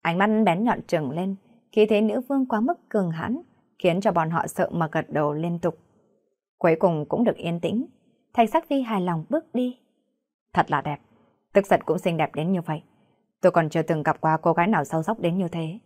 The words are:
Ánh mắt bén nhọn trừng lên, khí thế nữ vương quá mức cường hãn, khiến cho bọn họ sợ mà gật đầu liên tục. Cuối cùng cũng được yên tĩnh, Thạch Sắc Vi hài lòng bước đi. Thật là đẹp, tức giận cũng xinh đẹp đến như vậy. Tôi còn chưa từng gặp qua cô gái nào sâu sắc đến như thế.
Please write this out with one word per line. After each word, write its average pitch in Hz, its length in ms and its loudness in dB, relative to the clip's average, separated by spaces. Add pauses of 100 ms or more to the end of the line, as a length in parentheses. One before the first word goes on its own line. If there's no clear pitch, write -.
Ánh 170 160 -2
mắt 208 120 2 (160)
bén 180 180 2
nhọn 240 240 0
trừng 151 240 -2
lên, 185 240 -4 (360)
khí 214 180 4
thế 208 120 4
nữ 220 280 0
vương 269 160 0
quá 233 140 -2
mức 320 300 -2
cường 170 220 0
hãn, 202 300 -6 (380)
khiến 180 220 2
cho 208 100 2
bọn 165 180 0
họ 165 180 -2
sợ - 240 -2
mà 165 200 -2
gật 156 180 -4
đầu 147 240 0
liên 170 260 -4
tục. 170 180 -2 (800)
Cuối 165 220 4
cùng 160 260 2
cũng 220 180 0
được 220 120 2
yên 170 240 -6
tĩnh, 185 260 -2 (480)
Thạch 226 160 4
Sắc 320 200 -2
Vi 277 120 0
hài 220 200 -2
lòng 170 280 -2
bước 320 260 -4
đi. 247 220 -2 (760)
Thật 165 180 2
là 147 100 0
đẹp, 147 180 -8 (540)
tức 196 120 4
giận 170 200 2
cũng 175 140 0
xinh 170 180 -2
đẹp 156 180 -2
đến 165 160 -2
như 180 100 0
vậy. 156 220 -6 (580)
Tôi 180 100 6
còn 160 180 2
chưa 165 120 -2
từng 156 220 -2
gặp - 180 0
qua 160 160 2
cô 165 160 2
gái 170 140 2
nào 180 160 2
sâu 160 200 -2
sắc 226 160 -4
đến 175 180 0
như 185 100 -2
thế. 165 380 -6